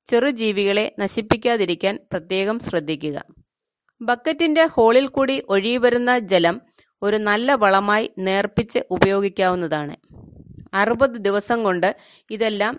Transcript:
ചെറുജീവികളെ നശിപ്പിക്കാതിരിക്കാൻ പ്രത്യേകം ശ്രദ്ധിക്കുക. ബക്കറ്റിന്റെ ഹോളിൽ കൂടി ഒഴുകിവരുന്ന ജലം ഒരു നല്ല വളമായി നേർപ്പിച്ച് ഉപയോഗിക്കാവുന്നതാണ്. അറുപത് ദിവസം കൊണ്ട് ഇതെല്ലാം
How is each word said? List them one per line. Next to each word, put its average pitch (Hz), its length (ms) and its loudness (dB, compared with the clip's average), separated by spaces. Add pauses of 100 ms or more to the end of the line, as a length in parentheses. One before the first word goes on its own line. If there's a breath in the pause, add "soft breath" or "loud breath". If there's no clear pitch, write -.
ചെറുജീവികളെ 214 800 0 (100)
നശിപ്പിക്കാതിരിക്കാൻ 208 1000 -2 (100)
പ്രത്യേകം 190 560 -4
ശ്രദ്ധിക്കുക. 151 580 -6 (800)
ബക്കറ്റിന്റെ 311 680 0
ഹോളിൽ 247 420 4
കൂടി 269 280 0 (120)
ഒഴുകിവരുന്ന 240 640 2 (120)
ജലം 175 320 2 (460 soft breath)
ഒരു 208 160 0
നല്ല 214 360 0
വളമായി 208 520 2 (120)
നേർപ്പിച്ച് 202 640 -2 (100)
ഉപയോഗിക്കാവുന്നതാണ്. 180 1040 0 (800)
അറുപത് 233 440 0
ദിവസം 202 440 -2
കൊണ്ട് 185 260 0 (420 soft breath)
ഇതെല്ലാം 214 480 -2